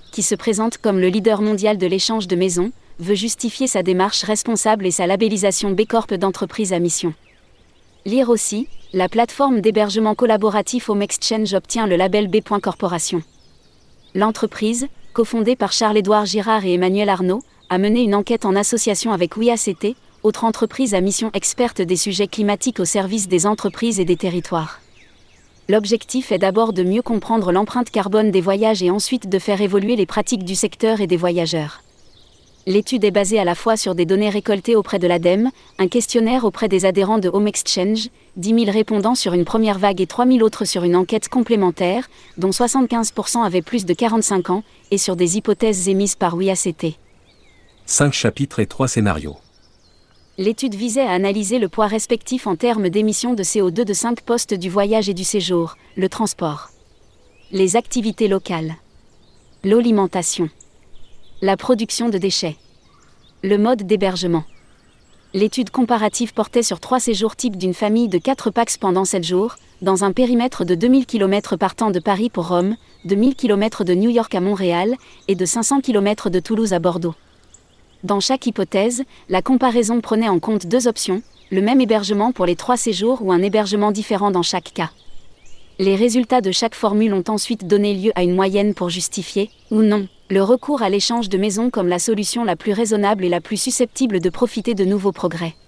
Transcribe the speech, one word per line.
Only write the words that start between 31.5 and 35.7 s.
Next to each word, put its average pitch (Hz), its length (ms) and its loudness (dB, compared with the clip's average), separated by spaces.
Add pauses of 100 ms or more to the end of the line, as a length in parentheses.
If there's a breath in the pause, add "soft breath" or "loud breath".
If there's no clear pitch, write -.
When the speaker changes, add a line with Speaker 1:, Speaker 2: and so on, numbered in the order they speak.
Speaker 1:
L'étude 208 340 0
est 208 80 4
basée 202 300 2
à 190 40 2
la 175 120 0
fois 226 200 0
sur 185 200 -2
des 175 100 2
données 202 240 2
récoltées 208 460 0
auprès 202 240 0
de 180 80 2
l'adem, 175 420 2 (300 soft breath)